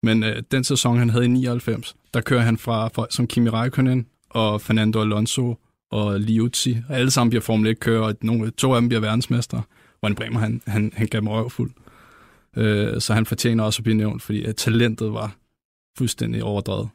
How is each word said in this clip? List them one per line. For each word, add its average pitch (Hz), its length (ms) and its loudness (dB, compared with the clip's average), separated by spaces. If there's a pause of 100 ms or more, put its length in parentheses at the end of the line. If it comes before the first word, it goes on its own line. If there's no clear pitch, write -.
Men, 110 200 2
øh, 110 280 -4
den 135 120 0
sæson, 123 340 2
han 120 120 4
havde 120 160 2
i - 20 4
nioghalvfems, 127 680 -2 (180)
der 120 80 0
kører 123 200 2
han 113 160 2
fra 113 300 -2
folk - 260 -4
som 120 140 0
Kimi 117 220 2
Räikkönen 123 540 0 (260)
og 107 320 0
Fernando 110 400 2
Alonso 113 540 0 (360)
og 104 280 0
Liuzzi, 113 580 0 (120)
og 143 60 -4
alle 127 160 2
sammen 120 180 2
bliver 113 120 0
Formel 110 300 2
et-kører, 113 300 0
og 107 200 -2
nogle, 113 300 -2
to 131 220 2
af 120 80 4
dem 120 80 4
bliver 113 120 2
verdensmestre. 117 600 -2 (420)
Ronny 104 120 0
Bremer, 113 240 -4
han, 110 280 -2
han, 107 280 0
han 107 120 -2
gav 110 140 -2
dem 107 60 -2
røvfuld. 113 440 -2 (840)
Øh, 110 440 0
så - 120 0
han 110 120 4
fortjener 113 380 0
også 107 160 0
at 113 40 -8
blive 110 140 2
nævnt, 107 240 -2
fordi 107 240 -4
at 110 100 -4
talentet 113 580 0
var 107 220 -8 (640)
fuldstændig 113 460 -2
overdrevet. 104 520 -2